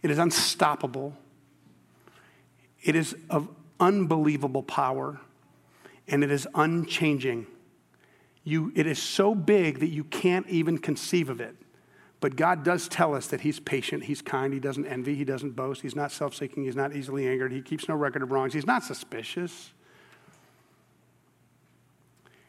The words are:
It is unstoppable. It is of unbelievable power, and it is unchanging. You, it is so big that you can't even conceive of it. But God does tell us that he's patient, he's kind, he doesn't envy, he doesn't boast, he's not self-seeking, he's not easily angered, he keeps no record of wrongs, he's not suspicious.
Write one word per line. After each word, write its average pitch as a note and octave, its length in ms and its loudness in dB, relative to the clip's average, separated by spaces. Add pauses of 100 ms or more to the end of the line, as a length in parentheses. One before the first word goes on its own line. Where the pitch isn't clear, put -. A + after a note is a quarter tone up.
It D#3+ 80 2
is D3 80 2
unstoppable. C#3+ 960 0 (1700)
It D#3 120 2
is D#3+ 220 0 (120)
of D#3 200 0 (320)
unbelievable D3+ 840 4
power, C3+ 580 -2 (880)
and C#3+ 160 4
it C#3 80 2
is C3+ 220 -2
unchanging. D3+ 920 2 (960)
You, D#3 320 0
it D#3 120 4
is D3+ 140 -2
so G#3 340 4
big E3+ 440 4
that D3+ 100 0
you D#3 140 -2
can't F#3 460 0
even E3 300 2
conceive E3 500 0
of A#2+ 120 -8
it. A#2 140 -10 (680)
But G3 140 0
God D#3 300 2
does E3+ 240 2
tell D#3+ 260 2
us B2+ 140 -4
that - 140 -4
he's D3+ 180 -2
patient, C#3+ 420 -4
he's C#3+ 180 -4
kind, C3+ 320 -2
he C3+ 60 -4
doesn't C3+ 280 -4
envy, B2+ 280 -4
he C#3+ 100 -4
doesn't C3+ 260 -4
boast, C3 320 -6
he's C3 120 -8
not D3 160 -4
self-seeking, C#3 540 -6
he's B2+ 100 -4
not C#3 180 -2
easily C3+ 360 -4
angered, B2+ 240 0
he C3 100 -6
keeps - 260 -8
no D#3+ 60 0
record C#3+ 280 0
of C3 100 -2
wrongs, C3+ 200 2
he's D3 140 -2
not B3 160 4
suspicious. - 880 -10 (2750)